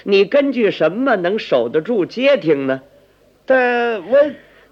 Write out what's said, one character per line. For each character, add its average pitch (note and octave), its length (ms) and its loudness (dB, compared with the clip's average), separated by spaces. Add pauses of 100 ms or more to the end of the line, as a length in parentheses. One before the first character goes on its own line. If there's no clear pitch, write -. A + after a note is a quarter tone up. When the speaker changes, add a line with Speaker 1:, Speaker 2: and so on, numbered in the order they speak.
Speaker 1:
你 G3 200 4
根 C#4 280 0
据 A3 180 0
什 D#3+ 200 0
么 A#3+ 260 -2
能 F#3 220 -2
守 A#2+ 300 -2
得 D3+ 140 -2
住 F#3+ 240 -2
街 C4+ 320 0
亭 D3 280 0
呢？ C3+ 140 -2 (640)
Speaker 2:
但 A#3+ 640 0
我 C#4+ 220 4 (420)